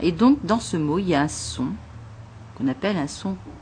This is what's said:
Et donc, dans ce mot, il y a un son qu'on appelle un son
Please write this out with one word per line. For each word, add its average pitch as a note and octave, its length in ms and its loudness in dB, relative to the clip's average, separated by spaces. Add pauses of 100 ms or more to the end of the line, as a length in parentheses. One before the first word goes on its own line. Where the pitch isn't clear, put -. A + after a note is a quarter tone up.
Et E3+ 100 4
donc, A#3+ 340 6
dans A3 140 2
ce - 180 -4
mot, D#3 220 2
il G3 80 -2
y E3 80 4
a C#3 60 4
un D3+ 60 4
son - 400 -4 (920)
qu'on C3 100 -2
appelle F#3+ 300 0
un C#3+ 100 -2
son F#3+ 300 -6 (240)